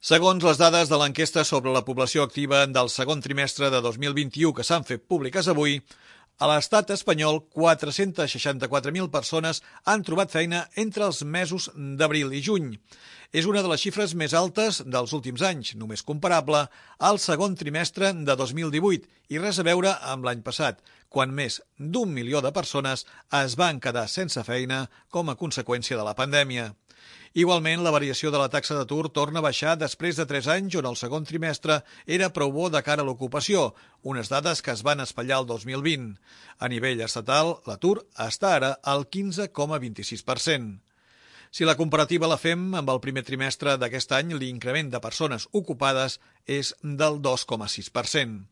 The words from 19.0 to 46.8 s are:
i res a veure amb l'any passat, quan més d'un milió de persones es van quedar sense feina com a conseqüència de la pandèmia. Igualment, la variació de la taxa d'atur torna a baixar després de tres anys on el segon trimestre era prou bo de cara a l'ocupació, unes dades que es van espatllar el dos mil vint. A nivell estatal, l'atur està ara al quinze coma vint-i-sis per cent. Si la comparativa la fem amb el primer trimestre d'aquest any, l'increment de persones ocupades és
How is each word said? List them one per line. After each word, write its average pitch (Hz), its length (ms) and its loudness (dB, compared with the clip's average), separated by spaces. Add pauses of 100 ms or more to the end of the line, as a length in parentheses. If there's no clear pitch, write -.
i 139 80 -4
res 185 240 -2
a 165 80 4
veure 180 320 4
amb 131 240 -6
l'any 120 160 -2
passat, 123 400 -2 (320)
quan 131 160 2
més 135 320 -4 (160)
d'un 185 320 -2
milió 135 320 0
de 131 100 2
persones 139 540 -2 (400)
es 127 80 -4
van 160 240 2
quedar 117 320 -2
sense 175 400 -4
feina 127 380 -2 (260)
com 170 160 -2
a 131 80 -6
conseqüència 123 560 -4
de 107 160 -2
la 104 80 -6
pandèmia. 127 540 0 (600)
Igualment, 170 460 4
la 170 160 2
variació 143 340 0
de 143 80 0
la 135 140 2
taxa 151 240 -2
d'atur 147 400 -2
torna 147 240 0
a 156 60 0
baixar 147 340 2
després 156 400 -2
de 165 80 0
tres 135 240 -2
anys 190 240 0
on 151 100 0
el 120 140 -4
segon 147 240 -6
trimestre 156 540 -2 (260)
era 185 320 0
prou 143 160 0
bo 160 180 -2
de 151 140 2
cara 147 220 0
a - 20 -2
l'ocupació, 131 600 0 (340)
unes 127 240 -4
dades 147 340 0
que 131 140 -4
es 107 80 -10
van 143 160 2
espatllar 131 400 -2
el 127 80 -4
dos 113 180 -6
mil 131 160 -6
vint. 139 280 -2 (500)
A 120 80 -4
nivell 123 340 -2
estatal, 131 520 0 (120)
l'atur 170 380 0 (160)
està 160 380 2
ara 131 140 2 (120)
al 143 240 0
quinze 196 480 -4
coma 147 240 -2
vint-i-sis 113 480 -10
per 131 160 0
cent. 123 300 0 (800)
Si - 120 -2
la 156 160 4
comparativa 160 480 2
la 156 100 4
fem 180 380 0
amb 143 160 0
el 127 80 2
primer 131 240 -6
trimestre 135 560 -2
d'aquest 123 400 -4
any, 165 160 -4
l'increment 131 560 -4
de 120 80 -4
persones 120 560 -4
ocupades 135 640 0 (260)
és 139 380 -4